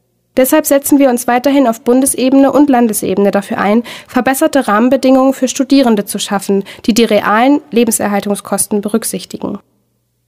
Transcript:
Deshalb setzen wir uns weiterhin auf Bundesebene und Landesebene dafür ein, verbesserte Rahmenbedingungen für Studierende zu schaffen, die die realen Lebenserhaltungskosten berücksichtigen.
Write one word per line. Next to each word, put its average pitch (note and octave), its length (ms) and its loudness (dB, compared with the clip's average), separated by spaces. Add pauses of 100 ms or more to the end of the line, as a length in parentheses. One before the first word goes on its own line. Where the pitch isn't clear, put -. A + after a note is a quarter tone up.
(380)
Deshalb D4+ 280 2
setzen C#4 320 2
wir C#4 120 4
uns A#3+ 180 -4
weiterhin C4 400 2
auf E4 140 -4
Bundesebene C4 720 2
und C#4+ 160 4
Landesebene G3+ 640 0
dafür G3+ 260 -4
ein, G#3 260 0 (240)
verbesserte C4 640 0
Rahmenbedingungen C4 640 2
für C4 160 -2
Studierende B3 560 0
zu G3+ 140 -8
schaffen, G3 440 -2 (220)
die A#3 80 2
die A#3 100 4
realen A3 560 2 (120)
Lebenserhaltungskosten G3+ 1080 -2
berücksichtigen. G3+ 800 -6 (680)